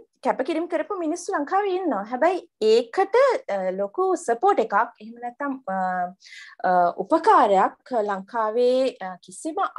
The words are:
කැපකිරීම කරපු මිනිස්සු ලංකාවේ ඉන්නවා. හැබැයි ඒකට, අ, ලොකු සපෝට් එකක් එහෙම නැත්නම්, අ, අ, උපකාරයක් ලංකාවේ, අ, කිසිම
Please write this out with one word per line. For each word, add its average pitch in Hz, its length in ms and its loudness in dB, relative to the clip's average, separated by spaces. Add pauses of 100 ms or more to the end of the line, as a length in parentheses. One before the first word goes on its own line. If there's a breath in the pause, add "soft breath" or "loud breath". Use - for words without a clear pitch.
(240)
කැපකිරීම 294 460 -2
කරපු 320 280 -4
මිනිස්සු 349 360 -6
ලංකාවේ 370 420 -2
ඉන්නවා. 285 280 -2
හැබැයි 254 380 -2 (200)
ඒකට, 240 540 2 (340)
අ, 196 80 -2 (140)
ලොකු 196 320 -4 (120)
සපෝට් 311 440 0
එකක් 208 160 -2 (240)
එහෙම 226 200 -18
නැත්නම්, 254 360 -8 (120)
අ, 190 100 -4 (840 loud breath)
අ, 190 60 0 (280)
උපකාරයක් 254 1000 2
ලංකාවේ, 226 1040 0
අ, 185 160 -10
කිසිම 320 400 -10 (220)